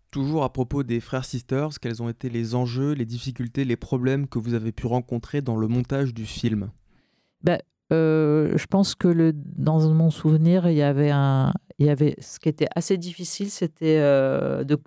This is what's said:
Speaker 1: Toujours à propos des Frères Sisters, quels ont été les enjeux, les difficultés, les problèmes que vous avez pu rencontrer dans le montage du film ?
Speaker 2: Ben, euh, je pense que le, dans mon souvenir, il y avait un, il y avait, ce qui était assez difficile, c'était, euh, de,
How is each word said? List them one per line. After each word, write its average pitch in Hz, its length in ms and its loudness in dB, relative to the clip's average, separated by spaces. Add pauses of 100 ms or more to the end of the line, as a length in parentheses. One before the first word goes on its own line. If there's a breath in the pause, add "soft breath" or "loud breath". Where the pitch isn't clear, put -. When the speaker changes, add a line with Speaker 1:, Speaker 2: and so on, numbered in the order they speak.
(120)
Speaker 1:
Toujours 143 320 -2
à 127 100 -4
propos 131 300 -2
des 117 160 -2
Frères 127 260 -6
Sisters, 139 560 -6
quels 117 220 -6
ont 117 60 -4
été 123 200 -8
les 117 240 -4
enjeux, 127 380 -2
les 135 140 -4
difficultés, 120 600 -6
les 117 120 -2
problèmes 135 500 -2
que - 100 -6
vous 117 160 -4
avez 113 180 -4
pu - 140 -6
rencontrer 123 560 -4
dans 117 160 -2
le 110 100 0
montage 123 460 -2
du 113 120 -10
film ? 107 440 -4 (720)
Speaker 2:
Ben, 175 160 0 (340)
euh, 156 680 2
je - 100 -4
pense 196 260 2
que - 140 0
le, 165 260 4
dans 147 460 -2 (140)
mon 160 180 4
souvenir, 165 580 4
il 160 60 2
y 147 60 4
avait 143 300 4
un, 135 420 2 (240)
il 143 80 4
y 147 40 6
avait, 147 300 2
ce - 200 -18
qui 160 100 -2
était 151 260 0
assez 185 220 0
difficile, 180 540 -8
c'était, 160 480 0
euh, 135 640 2
de, 143 240 0